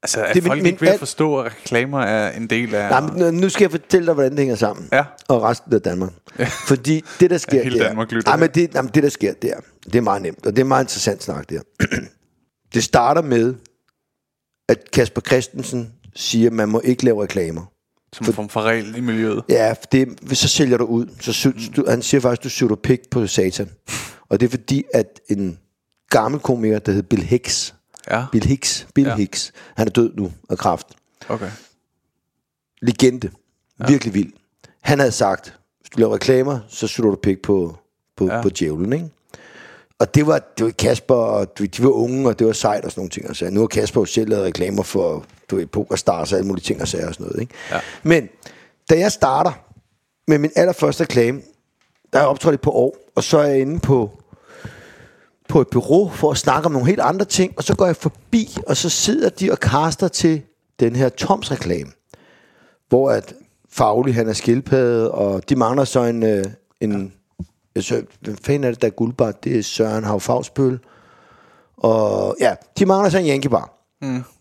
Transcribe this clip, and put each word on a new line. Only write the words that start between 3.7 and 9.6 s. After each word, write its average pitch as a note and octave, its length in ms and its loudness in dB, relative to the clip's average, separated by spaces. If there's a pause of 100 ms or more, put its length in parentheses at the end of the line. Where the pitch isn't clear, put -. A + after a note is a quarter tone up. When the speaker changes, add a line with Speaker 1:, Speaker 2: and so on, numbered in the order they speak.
Speaker 2:
fortælle E3+ 360 0
dig, E3 80 2
hvordan C#3 160 2
det D3 80 -4
hænger C3+ 180 0
sammen. G2+ 360 -4
Speaker 1:
Ja. C#3 120 4 (240)
Speaker 2:
Og A#2+ 140 2
resten A#2+ 320 0
af G2+ 60 4
Danmark. F#2 300 -4 (280)
Speaker 1:
Ja. B2 60 -2 (220)
Speaker 2:
Fordi C#3 380 0 (160)
det, F3+ 100 6
der F3+ 80 2
sker, C3 240 2
Speaker 1:
Hele B2 160 -2
Speaker 2:
det A2+ 60 4
er A2 40 2
Speaker 1:
Danmark A2 240 -4
lytter A#2 180 0
Speaker 2:
Nej, C#3 60 4
men D#3+ 60 4
Speaker 1:
her. D#3+ 100 2
Speaker 2:
det, E3+ 220 2
nej, C3+ 80 -2
men B2+ 120 -6
det, D3 80 4
der C#3+ 60 2
sker, G2+ 240 -2 (100)
det - 80 -2
er, - 60 -6 (280)